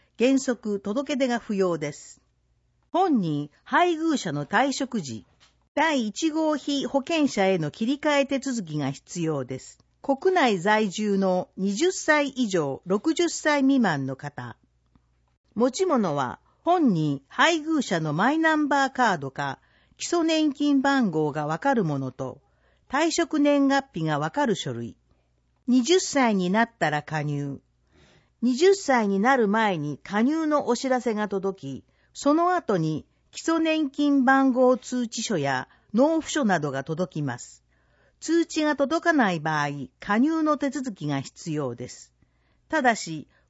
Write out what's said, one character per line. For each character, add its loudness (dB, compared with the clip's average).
原 4
則 -4
届 -4
け -2
出 0
が -2
不 -6
要 0
で -6
す。 -20
本 2
人、 -2
配 2
偶 0
者 -4
の -4
退 2
職 -4
時、 -10
第 0
一 -4
号 0
被 -4
保 -2
険 0
者 0
へ 2
の -4
切 -6
り -2
替 2
え 0
手 -2
続 -6
き -8
が -2
必 -12
要 -2
で -10
す。 -20
国 0
内 2
在 2
住 -2
の 0
二 -2
十 2
歳 0
以 -2
上、 -2
六 0
十 2
歳 0
未 4
満 0
の -6
方。 -12
持 2
ち -2
物 2
は、 -4
本 2
人、 0
配 2
偶 0
者 -2
の -2
マ 2
イ 0
ナ 2
ン 0
バ 0
ー -12
カ 2
ー -2
ド -8
か、 -6
基 -18
礎 0
年 2
金 0
番 2
号 0
が -4
わ -2
か 0
る 2
も -2
の -6
と、 -12
退 0
職 -2
年 4
月 0
日 -4
が 0
わ -4
か -2
る 0
書 -6
類。 -10
二 4
十 4
歳 2
に 0
な 2
っ -2
た 0
ら -2
加 -6
入。 -6
二 2
十 6
歳 0
に 0
な 4
る 2
前 0
に -6
加 -2
入 0
の 0
お 0
知 -4
ら 0
せ -2
が -4
届 -6
き、 -20
そ 2
の 2
後 0
に -2
基 -18
礎 0
年 0
金 2
番 4
号 4
通 -4
知 -8
書 -2
や -2
納 4
付 -8
書 0
な 2
ど -4
が -6
届 -6
き -4
ま -4
す。 -20
通 0
知 -2
が 2
届 0
か 4
な 2
い -4
場 -2
合、 -2
加 0
入 2
の 2
手 -2
続 -8
き -8
が -2
必 -10
要 -4
で -12
す。 -20
た -2
だ 4
し、 -8